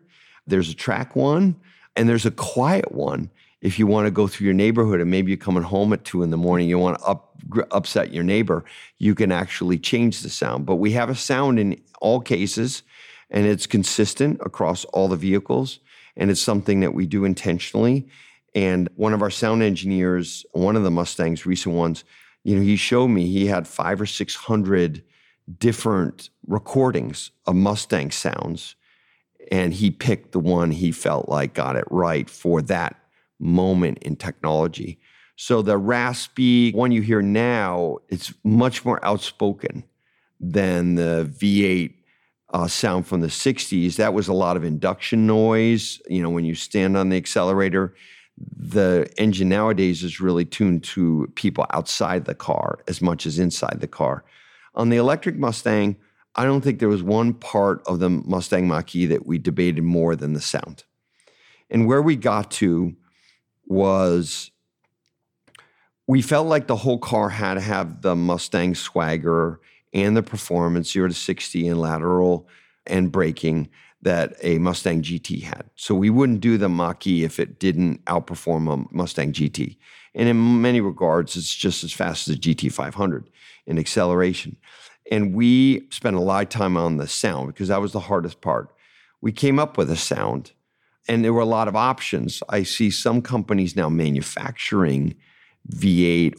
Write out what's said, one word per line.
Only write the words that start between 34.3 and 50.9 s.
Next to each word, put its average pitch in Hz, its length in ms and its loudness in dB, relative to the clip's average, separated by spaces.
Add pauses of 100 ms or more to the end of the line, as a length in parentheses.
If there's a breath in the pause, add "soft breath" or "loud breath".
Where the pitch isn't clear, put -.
So 117 260 0
the 101 160 2
raspy 120 960 2
one 120 200 2
you 113 100 4
hear 107 200 2
now, 101 760 0 (120)
it's 92 240 -8 (100)
much 117 420 2
more 123 180 0
outspoken - 800 -2 (560)
than 87 560 0
the 82 300 0
V 101 400 0
eight, 92 380 -2 (500)
uh, 87 140 0
sound 92 380 -2
from 90 140 -2
the 82 100 0
sixties. 90 680 -2
That 107 160 2
was 95 160 -2
a 95 40 0
lot 90 220 0
of 82 80 -4
induction 92 640 0
noise. 110 840 2
You 92 120 -2
know, 85 80 -2
when 85 160 -2
you 82 100 -2
stand 95 420 0
on 95 120 2
the 95 80 2
accelerator, 95 760 0 (440 loud breath)
the 90 800 0
engine 98 320 2
nowadays 92 540 2
is 87 180 -8
really 87 240 2
tuned 92 380 0
to 82 520 0